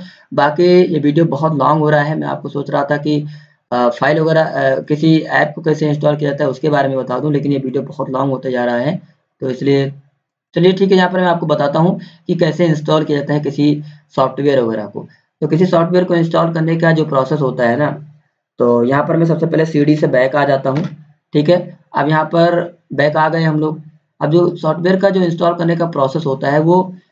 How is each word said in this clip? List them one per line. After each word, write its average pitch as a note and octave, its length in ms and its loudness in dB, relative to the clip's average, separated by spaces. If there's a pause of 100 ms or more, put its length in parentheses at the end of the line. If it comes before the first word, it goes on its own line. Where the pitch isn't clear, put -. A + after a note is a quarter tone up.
(340)
बाकी D3+ 300 2
ये F3+ 360 4
वीडियो D3 280 2
बहुत D#3 280 -2
long C#3+ 260 2
हो D3+ 80 2
रहा D3 140 4
है, D#3 140 -4
मैं D3+ 100 -4
आपको C#3 220 -6
सोच C#3 200 -8
रहा C#3+ 160 0
था D3 140 -2
कि, D3+ 200 -2 (520)
अ, B2 200 2
file D3+ 280 0
वगैरह, D#3+ 240 2
अ, C3+ 400 -2
किसी D#3+ 360 2
ऐप D3 360 -2
को E3 60 -10
कैसे D#3 280 0
install D3 260 0
किया D3 160 -4
जाता C#3+ 120 -4
है C3+ 80 0
उसके D3+ 180 -4
बारे C#3 200 0
में C3+ 80 -2
बता B2 220 -4
दूं, D3 140 -2
लेकिन C#3 180 -2
ये C#3 80 -2
वीडियो C3 240 -4
बहुत C3+ 260 -8
long C3+ 220 -2
होते C3 200 -6
जा B2 140 -2
रहा A#2+ 120 -2
है, C#3+ 240 -4 (400)
तो C3 80 -4
इसलिए C#3 420 -2 (640)
चलिए F3 180 4
ठीक G3 180 0
है, F#3+ 60 6
यहाँ F#3 120 2
पर F#3 100 -2
मैं F3+ 80 2
आपको E3+ 180 0
बताता D3 340 0
हूँ E3+ 200 2 (280)
कि F3 80 -2
कैसे E3 300 0
install D#3 380 0
किया D3 160 -2
जाता C#3+ 140 -4
है D3 80 0
किसी D3 240 -2 (500)
software C3+ 460 0
वगैरह G#2+ 260 -4
को। - 180 -14 (360)
तो D3+ 60 0
किसी D#3+ 180 2
सॉफ्टवेयर F3 400 2
को F3+ 100 0
इंस्टॉल E3 380 0
करने D#3+ 240 0
का E3 140 2
जो D#3 140 0
प्रोसेस C#3+ 360 -2
होता B2 280 0
है B2 80 0
ना, D3 100 0 (720)
तो A#2+ 240 2
यहाँ C#3 200 2
पर D#3+ 140 -2
मैं E3 80 2
सबसे D#3+ 200 0
पहले D#3+ 200 0
सीडी D3+ 300 2
से D#3 140 0
बैक C3+ 260 0
आ C#3+ 100 0
जाता C3+ 240 0
हूँ, D3 140 -2 (500)
ठीक D3+ 160 2
है। F3+ 80 6 (360)
अब C#3+ 160 0
यहाँ D#3 160 2
पर E3+ 360 2 (320)
बैक D3 240 0
आ D#3 120 4
गए E3 140 0
हम D3+ 160 0
लोग। D#3 220 -2 (400)
अब D3 100 0
जो E3+ 260 2
सॉफ्टवेयर E3+ 420 0
का G3 100 4
जो F#3 120 2
इंस्टॉल E3+ 340 0
करने E3+ 200 0
का E3+ 120 -2
प्रोसेस D3 380 -2
होता C#3 260 -2
है D3+ 100 2
वो E3+ 200 4 (300)